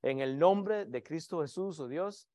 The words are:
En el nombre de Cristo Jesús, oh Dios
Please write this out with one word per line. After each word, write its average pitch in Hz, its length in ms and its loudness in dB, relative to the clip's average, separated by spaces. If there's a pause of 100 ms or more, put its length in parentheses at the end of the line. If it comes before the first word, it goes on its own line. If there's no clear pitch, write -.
En 135 180 0
el 135 180 0
nombre 202 460 4
de 123 180 -6
Cristo 165 380 -6
Jesús, 170 400 -4
oh 127 80 -6
Dios 185 460 -6